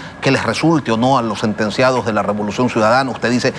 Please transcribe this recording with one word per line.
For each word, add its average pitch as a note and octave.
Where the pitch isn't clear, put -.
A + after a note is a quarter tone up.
que -
les E3+
resulte C3+
o A2+
no B2+
a B2
los A2
sentenciados A2+
de A2+
la G#2
Revolución G#2
Ciudadana? A#2
Usted A#2
dice B2